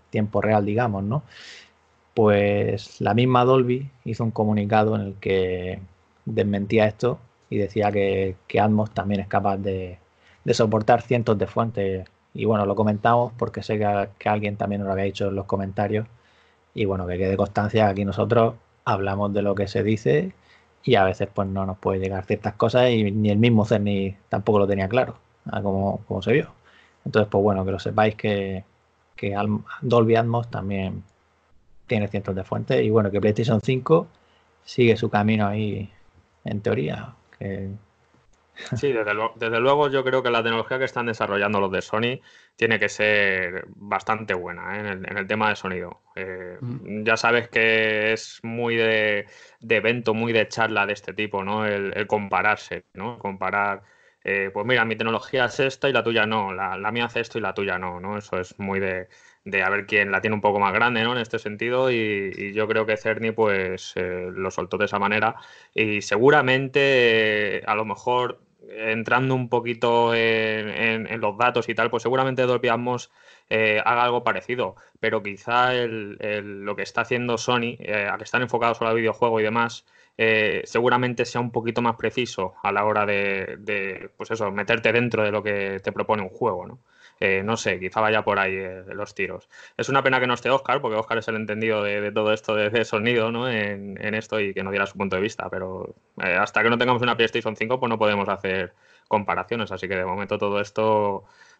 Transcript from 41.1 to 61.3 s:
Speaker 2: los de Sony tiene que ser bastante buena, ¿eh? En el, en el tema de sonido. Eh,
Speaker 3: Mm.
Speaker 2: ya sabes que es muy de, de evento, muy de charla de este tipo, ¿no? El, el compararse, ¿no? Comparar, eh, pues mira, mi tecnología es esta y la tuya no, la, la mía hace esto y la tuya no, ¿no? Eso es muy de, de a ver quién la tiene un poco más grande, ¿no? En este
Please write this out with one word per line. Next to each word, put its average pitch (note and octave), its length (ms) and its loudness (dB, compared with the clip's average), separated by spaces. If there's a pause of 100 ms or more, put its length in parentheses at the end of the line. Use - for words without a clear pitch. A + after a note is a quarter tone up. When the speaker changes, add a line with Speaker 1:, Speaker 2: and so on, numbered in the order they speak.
Speaker 2:
los F#2+ 120 0
de F2+ 100 -2
Sony A#2+ 380 -2 (340)
tiene A2+ 240 2
que G#2 100 0
ser G2 840 0
bastante G2+ 580 -4
buena, F2 440 -6
¿eh? G#2+ 40 -6
En G#2 60 -6
el, F#2+ 240 -8
en G2+ 80 -6
el G2 80 -4
tema G#2+ 220 0
de G2+ 80 0
sonido. F2+ 440 -8 (140)
Eh, F#2 460 -10
Speaker 3:
Mm. G#2+ 440 -8
Speaker 2:
ya A2+ 120 4
sabes A#2 320 2
que A2 640 2
es - 320 -6
muy A#2 320 -4
de, G#2+ 500 2 (340)
de A2+ 160 0
evento, A2+ 380 0
muy A#2 180 0
de G#2+ 160 4
charla G#2+ 380 0
de G#2 60 -2
este G2 200 -10
tipo, G2+ 300 -4
¿no? G#2+ 240 -2
El, G2+ 300 -2
el G#2 100 -4
compararse, G2 800 -2 (100)
¿no? A2+ 240 -10
Comparar, G2 640 -2 (400)
eh, G2 320 -2
pues G#2 100 -4
mira, A#2+ 200 2
mi A2+ 100 -2
tecnología A2+ 520 -2
es - 120 -6
esta C3+ 300 0
y C3+ 40 0
la A#2 120 2
tuya A2+ 200 2
no, G#2+ 300 -2
la, F#2+ 240 -4
la G#2+ 140 -4
mía A#2+ 140 -2
hace A2+ 140 -4
esto A#2 180 -6
y - 20 -4
la G2 140 -4
tuya G2 240 -2
no, F2+ 200 -8
¿no? G2 180 -8
Eso G2+ 220 -6
es F#2 220 -8
muy G2 180 -2
de, F#2 300 -4 (360)
de G2 200 -2
a F#2 40 2
ver G2+ 160 -2
quién G2+ 280 2
la F#2+ 80 2
tiene G#2+ 140 0
un G#2 60 -2
poco G#2 200 2
más G2 120 2
grande, A2+ 300 2
¿no? A#2+ 100 0
En B2 60 -2
este A2+ 220 -4